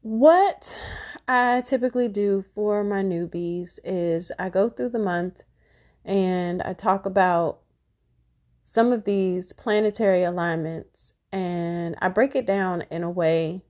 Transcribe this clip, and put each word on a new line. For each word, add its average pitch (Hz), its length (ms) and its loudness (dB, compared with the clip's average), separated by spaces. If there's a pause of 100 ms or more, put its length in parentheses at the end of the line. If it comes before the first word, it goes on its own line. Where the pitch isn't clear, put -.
What 311 720 4 (500)
I 247 360 4
typically 247 460 0
do 202 360 0 (100)
for 208 300 0
my 202 180 -2
newbies 175 800 -4
is 175 560 -2
I 180 120 -6
go 196 180 2
through 247 220 -6
the 233 80 -4
month 180 420 -4 (640)
and 185 560 0
I - 140 -6
talk 196 320 0
about 180 540 2 (1000)
some 233 300 2
of 220 120 -2
these 185 500 0
planetary 208 680 2
alignments, 170 920 -4 (180)
and 170 680 -4
I 185 80 0
break 262 280 0
it 247 100 -2
down 185 440 0
in 170 120 -6
a 170 80 -4
way 165 580 0